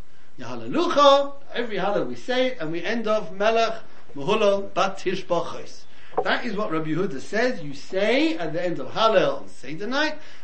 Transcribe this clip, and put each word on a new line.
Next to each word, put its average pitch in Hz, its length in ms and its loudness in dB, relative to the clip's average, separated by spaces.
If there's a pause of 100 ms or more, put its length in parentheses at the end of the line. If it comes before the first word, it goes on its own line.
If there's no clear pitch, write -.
(400)
Yahalelucha, 277 920 4 (200)
every 220 220 -2
Hallel 180 320 0
we 120 80 -4
say 254 320 0
it, 254 140 -2
and 156 100 -2
we 170 100 -2
end 220 240 -2
off 208 280 0
Melech 220 480 2 (340)
Mehulal 202 580 2
Bat 190 260 0
Tishbachos. - 840 -2 (420)
That 240 220 0
is 214 100 -2
what - 160 -2
Rabbi 160 200 0
Yehuda 156 280 0
says. 220 420 0
You 143 120 -4
say 233 640 2
at 160 160 -2
the 175 100 -2
end 160 160 0
of 123 120 -4
Hallel 180 500 4
on - 80 -6
Seder 160 380 -6
night, 302 300 0 (260)